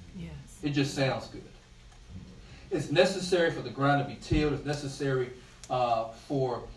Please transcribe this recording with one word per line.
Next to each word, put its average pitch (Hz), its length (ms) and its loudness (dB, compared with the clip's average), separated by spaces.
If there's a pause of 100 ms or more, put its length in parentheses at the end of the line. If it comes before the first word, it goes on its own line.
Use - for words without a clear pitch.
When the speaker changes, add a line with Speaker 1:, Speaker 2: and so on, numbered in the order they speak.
(180)
Speaker 1:
Yes. 165 120 -10 (320)
Speaker 2:
It 147 80 -2
just 135 240 0
sounds 135 340 0
good. - 140 -14 (1300)
It's 151 200 -2
necessary 180 600 4
for - 120 -4
the 120 80 -8
ground 139 320 4
to - 60 -6
be - 120 -10
tilled. 151 340 2
It's 131 100 -4
necessary, 135 680 -2 (400)
uh, 123 380 2 (180)
for 131 380 0 (120)